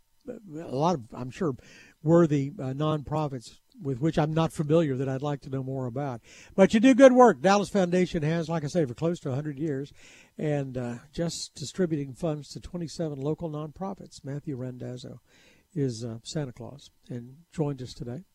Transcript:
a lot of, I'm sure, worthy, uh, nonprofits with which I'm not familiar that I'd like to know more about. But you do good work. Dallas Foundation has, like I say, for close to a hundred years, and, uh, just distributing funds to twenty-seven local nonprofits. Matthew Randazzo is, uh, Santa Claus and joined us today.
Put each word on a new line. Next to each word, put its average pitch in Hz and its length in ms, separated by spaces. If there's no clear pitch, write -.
a 165 480
lot 165 180
of, 131 80
I'm 123 180
sure, 147 240
worthy, 151 560
uh, 131 140
nonprofits 147 880
with 135 180
which 160 180
I'm 156 140
not 160 200
familiar 151 440
that 135 120
I'd 131 140
like 147 200
to 139 80
know 135 120
more 135 240
about. 123 340
But 190 200
you 220 40
do 262 160
good 262 180
work. 233 280
Dallas 196 300
Foundation 180 520
has, 160 260
like 165 140
I 147 60
say, 165 160
for 120 100
close 170 260
to 147 100
a 123 40
hundred 147 240
years, 143 340
and, 143 400
uh, 120 180
just - 420
distributing 151 580
funds 151 380
to 131 100
twenty-seven 160 580
local 156 320
nonprofits. 156 720
Matthew 139 340
Randazzo 123 640
is, 123 300
uh, 117 180
Santa 143 300
Claus 120 380
and 123 280
joined 143 300
us 120 120
today. 131 300